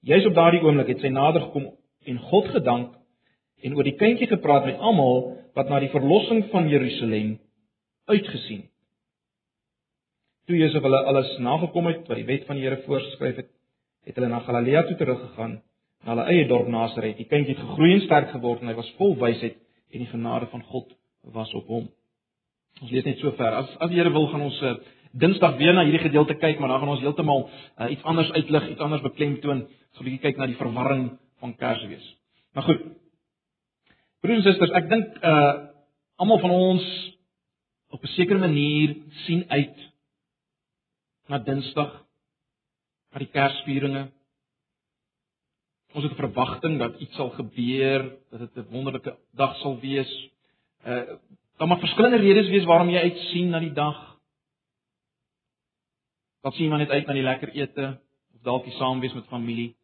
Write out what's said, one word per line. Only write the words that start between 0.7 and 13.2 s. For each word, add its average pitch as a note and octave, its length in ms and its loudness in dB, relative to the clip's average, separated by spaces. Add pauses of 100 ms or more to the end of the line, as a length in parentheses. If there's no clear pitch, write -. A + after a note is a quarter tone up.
het - 120 -4
sy C3+ 120 -2
nader B2+ 320 2
gekom C#3 220 -6 (420)
en A#2+ 80 -6 (100)
God G3 220 2
gedank B2 460 -2 (640)
en C#3 140 -4
oor C#3 100 2
die C#3 80 -2
kindjie A#3 340 2
gepraat D3 380 4
met - 160 -6
almal C3+ 540 2 (180)
wat C#3 160 -2
na C#3 80 2
die C3+ 140 -2
verlossing G3 580 2
van E3+ 180 2
Jerusalem A2+ 680 0 (760)
uitgesien D#3 540 -2
het. - 60 -20 (1700)
Toe F3 140 0
Josef D3+ 260 2
hulle C3+ 140 4 (100)
alles C3+ 220 2 (100)
nagekom E3 480 -2
het E3 200 -4
wat A2+ 100 -4
die A2+ 80 -10
wet C#3 180 -4
van C#3+ 140 -8
die C3 80 -4
Here C3+ 160 -4
voorgeskryf - 560 -6